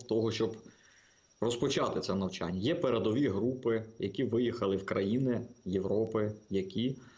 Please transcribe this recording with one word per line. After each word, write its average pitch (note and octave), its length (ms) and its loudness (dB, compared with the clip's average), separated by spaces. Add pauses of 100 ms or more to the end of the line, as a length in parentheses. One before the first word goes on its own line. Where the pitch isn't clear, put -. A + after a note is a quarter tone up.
того, A2 220 2
щоб G#2+ 240 -2 (840)
розпочати A#2+ 580 0
це F#2+ 160 -2
навчання. F#2 440 -2
Є C3+ 160 2
передові A2+ 520 2
групи, A2+ 560 0 (160)
які G2 240 -2
виїхали A2 540 2
в F#2+ 80 -6
країни A2+ 560 2 (240)
Європи, G#2 680 0 (180)
які A2 480 -2 (200)